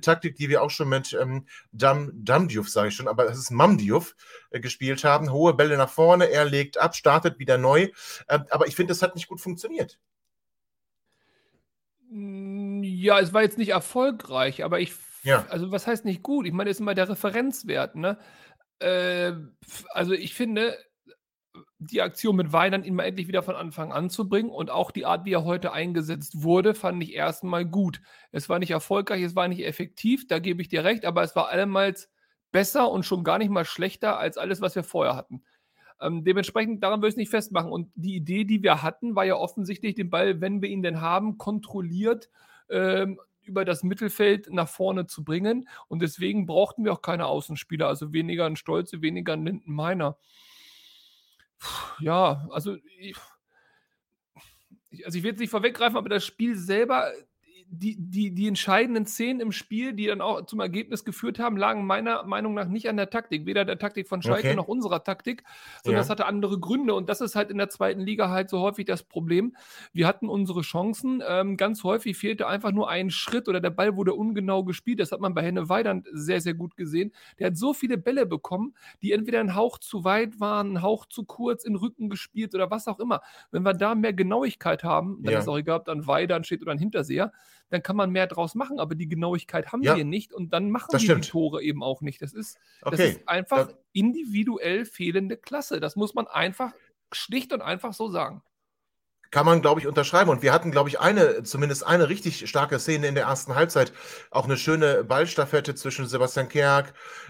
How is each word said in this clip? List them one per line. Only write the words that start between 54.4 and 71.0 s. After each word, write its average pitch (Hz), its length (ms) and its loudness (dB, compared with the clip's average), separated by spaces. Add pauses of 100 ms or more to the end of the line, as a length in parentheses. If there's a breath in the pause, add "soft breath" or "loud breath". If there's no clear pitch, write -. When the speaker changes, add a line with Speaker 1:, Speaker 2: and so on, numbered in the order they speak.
Speaker 2:
ich, - 140 -20
also 175 140 -8
ich 170 60 -4
will 220 80 -2
jetzt 202 80 -6
nicht 233 100 -4
vorweggreifen, 233 460 0
aber 208 120 -4
das 202 160 0
Spiel 233 320 -2
selber, 196 560 0 (580)
die, 190 280 -4
die, 185 360 -2
die 202 140 0
entscheidenden 214 560 2
Szenen 240 360 -4
im 220 120 -4
Spiel, 240 400 -6
die 208 140 -4
dann 208 160 -2
auch 196 240 -2
zum 220 140 -8
Ergebnis 190 440 -6
geführt 226 340 -6
haben, 233 200 -2
lagen 208 260 2
meiner 220 400 0
Meinung 208 300 -4
nach 202 120 -4
nicht 208 220 -4
an 214 80 -2
der 196 140 -2
Taktik, 160 340 -4
weder 196 220 0
der 196 120 -4
Taktik - 300 -6
von 92 140 -6
Schalke 120 320 2
Speaker 1:
Okay. - 0 -
Speaker 2:
noch 190 140 -4
unserer 202 360 -2
Taktik, 226 400 -6 (400 loud breath)
sondern 208 160 2
Speaker 1:
Ja. - 0 -
Speaker 2:
das 151 80 0
hatte 208 160 -2
andere 202 340 -2
Gründe 220 360 0
und 190 160 -2
das 208 100 -2
ist 226 160 -4
halt 208 140 0
in 202 80 -6
der 196 100 0
zweiten 196 320 -2
Liga 202 300 -2
halt 190 180 -2
so 185 120 -2
häufig 196 260 -2
das 180 160 -4
Problem. 170 520 -2 (380 loud breath)
Wir 165 140 2
hatten 202 240 0
unsere 185 320 -2
Chancen, 226 640 -4